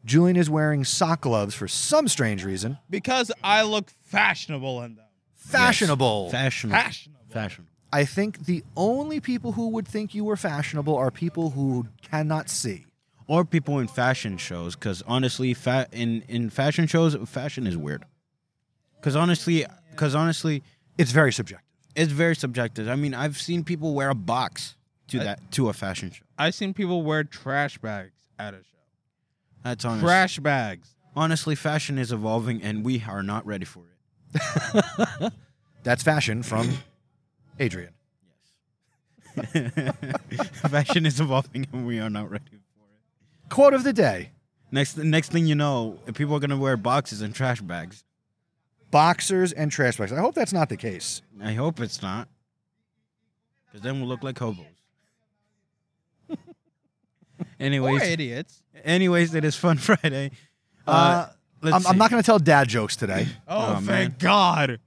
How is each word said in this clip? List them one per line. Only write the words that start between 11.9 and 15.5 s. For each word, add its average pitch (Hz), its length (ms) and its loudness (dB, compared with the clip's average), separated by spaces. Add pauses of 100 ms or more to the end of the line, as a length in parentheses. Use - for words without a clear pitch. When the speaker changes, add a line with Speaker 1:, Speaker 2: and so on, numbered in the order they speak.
Speaker 1:
cannot 156 480 -4
see. 98 360 -6 (420)
Speaker 3:
Or 165 180 4
people 147 340 0
in 123 80 0
fashion 120 500 0
shows, 87 380 -8
'cause 95 320 -6
honestly, 127 460 0